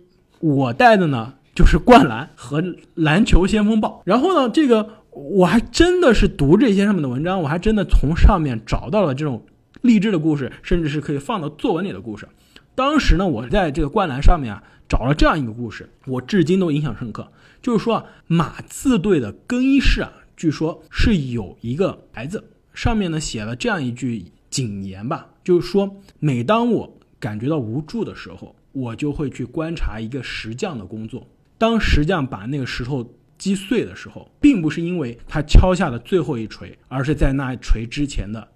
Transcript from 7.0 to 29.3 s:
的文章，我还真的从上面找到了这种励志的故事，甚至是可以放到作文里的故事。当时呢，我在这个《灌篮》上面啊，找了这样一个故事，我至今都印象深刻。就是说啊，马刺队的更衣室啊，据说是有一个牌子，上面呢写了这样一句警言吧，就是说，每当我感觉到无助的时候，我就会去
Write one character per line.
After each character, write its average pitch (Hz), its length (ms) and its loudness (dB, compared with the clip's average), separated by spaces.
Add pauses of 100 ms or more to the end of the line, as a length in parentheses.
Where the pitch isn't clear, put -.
的 135 80 -4
文 127 140 -4
章， 185 180 -2
我 143 60 -2
还 165 120 -2
真 214 160 0
的 196 100 0
从 147 300 2
上 196 260 6
面 127 240 -2
找 - 240 -6
到 196 160 2
了 139 80 0
这 139 100 -6
种 135 220 -6 (360)
励 233 180 6
志 214 120 0
的 180 60 2
故 156 180 0
事， 135 160 -6 (120)
甚 175 180 0
至 156 80 -2
是 151 100 -4
可 147 140 -6
以 139 60 -4
放 220 200 -6
到 147 100 -6
作 220 240 -4
文 175 120 -4
里 175 60 -8
的 95 100 -12
故 107 160 -12
事。 - 100 -18 (460)
当 285 260 0
时 - 180 2
呢， 190 100 0
我 123 200 -4
在 175 220 0
这 131 120 -4
个 139 80 -2
《灌 196 180 0
篮》 135 140 -6
上 175 180 6
面 117 140 -8
啊， 98 100 -16 (240)
找 110 180 -2
了 139 80 2
这 294 140 2
样 196 120 0
一 131 60 -4
个 110 60 -6
故 117 180 -10
事， - 180 -16 (180)
我 127 160 -6
至 180 220 2
今 180 160 0
都 175 120 0
印 147 100 -2
象 127 160 -6
深 117 140 -12
刻。 - 160 -14 (340)
就 233 160 0
是 165 60 -4
说 226 120 0
啊， 160 100 -6 (220)
马 165 360 -2
刺 247 360 -2
队 175 200 0
的 104 120 -6
更 247 320 -6
衣 269 160 2
室 - 220 0
啊， 117 120 -10 (240)
据 160 140 -2
说 160 400 -6
是 220 260 2 (140)
有 101 300 -8
一 120 140 -6
个 170 240 -2 (140)
牌 117 140 -12
子， 190 160 -12 (320)
上 233 200 -2
面 196 140 -2
呢 156 100 -4
写 120 240 -8
了 113 120 -8
这 - 120 -6
样 190 160 -4
一 123 80 -4
句 120 320 -8 (280)
警 101 320 -6
言 98 240 -12
吧， - 200 -8 (160)
就 175 160 2
是 - 80 -6
说， 196 300 -2 (220)
每 127 240 -2
当 226 280 0
我 127 260 -4 (220)
感 107 180 -8
觉 120 120 -6
到 160 80 -2
无 117 240 -6
助 185 240 -8
的 95 100 -12
时 - 140 -16
候， - 260 -20 (160)
我 120 240 -8
就 147 160 -6
会 139 180 -6
去 123 140 -10